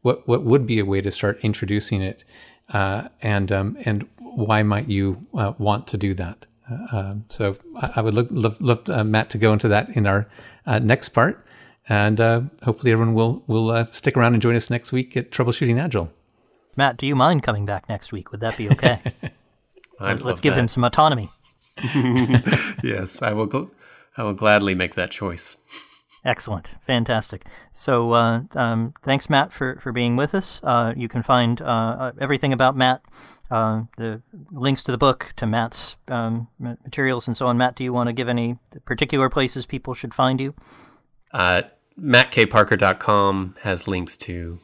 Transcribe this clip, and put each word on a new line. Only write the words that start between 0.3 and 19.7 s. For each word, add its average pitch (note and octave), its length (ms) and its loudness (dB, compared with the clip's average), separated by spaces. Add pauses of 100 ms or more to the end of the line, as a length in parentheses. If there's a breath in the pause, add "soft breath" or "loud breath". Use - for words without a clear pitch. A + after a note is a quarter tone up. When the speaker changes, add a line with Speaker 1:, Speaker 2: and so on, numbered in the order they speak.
Speaker 1:
would B2+ 240 4
be A2 140 0
a G2+ 40 0
way G2 160 0
to G2 120 -2
start - 300 -2
introducing G#2 600 -2
it? F#2+ 220 -8 (480 soft breath)
Uh, G2 360 -2 (120)
and, G2+ 320 0
um, G2 320 0
and G#2 240 -2 (100)
why G#2+ 460 0
might G#2 240 0
you, G2 360 0 (140)
uh, G2+ 200 0
want G#2 300 0
to - 80 -6
do G2 180 0
that? F2+ 320 -10 (220)
Uh, B2 280 -8
um, G2+ 320 -6
so G2 280 -4 (200)
I, - 200 -6
I A#2 40 0
would A2 140 2
look, A#2+ 180 2
love, A2+ 280 -2
love, A#2+ 300 0
uh, A#2+ 140 0
Matt G#2+ 260 0
to A2+ 80 -6
go A2 140 4
into G#2+ 160 2
that G#2 220 2
in A2 160 0
our, G2+ 200 2 (400 loud breath)
uh, A2 140 2
next G#2+ 300 0
part. C#3 360 2 (420 soft breath)
And, G#2+ 320 2
uh, A2+ 200 4 (240)
hopefully B2 260 2
everyone A2+ 240 4
will, A2+ 320 2
will, A2+ 240 2
uh, A2+ 140 2
stick - 320 -2
around A#2+ 160 6
and A2 100 2
join A#2 140 4
us A2 120 -2
next A#2+ 220 -4
week B2+ 260 -4
at B2 140 -6
Troubleshooting A#2+ 500 0
Agile. A2+ 300 -2 (640)
Speaker 2:
Matt, C3+ 220 2
do C3+ 100 -6
you C#3+ 80 0
mind C#3+ 280 4
coming G#2 240 -2
back G2+ 200 -6
next - 260 -8
week? F#2+ 200 -12
Would G#2+ 80 -10
that A2+ 160 -4
be G#2 140 -2
okay? A#2+ 340 2
Speaker 3:
<laughs> - 960 -14